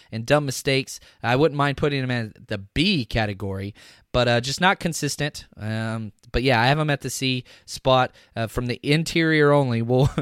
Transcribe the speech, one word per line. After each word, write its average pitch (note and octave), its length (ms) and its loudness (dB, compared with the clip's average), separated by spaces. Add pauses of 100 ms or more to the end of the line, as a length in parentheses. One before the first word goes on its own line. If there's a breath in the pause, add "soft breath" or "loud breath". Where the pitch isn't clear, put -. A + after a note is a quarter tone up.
(100)
and A2+ 140 -8
dumb C#3+ 220 2
mistakes, C3+ 520 -2 (240 soft breath)
I A#2+ 140 2
wouldn't D3 220 2
mind C#3+ 180 0
putting C#3+ 260 -2
him B2+ 80 -4
in A#2 220 -4 (140)
the G#2+ 100 -6
B C#3 480 0
category. G2+ 680 -4 (380 loud breath)
But, B2 140 2
uh, A#2+ 140 4
just C3 200 -6
not F#3 200 2
consistent. - 680 -6 (100)
Um, A2 540 -6 (220)
but, A#2+ 100 0
yeah, B2+ 180 4
I A#2 60 4
have D3 140 2
him D3+ 100 0
at C#3 100 -2
the B2+ 100 -8
C B2+ 340 -4 (200 loud breath)
spot, B2+ 460 2 (240 soft breath)
uh, A2+ 140 -4
from B2 180 -4
the B2 160 -4
interior D#3 680 2
only. B2+ 300 2
Well, B2+ 400 2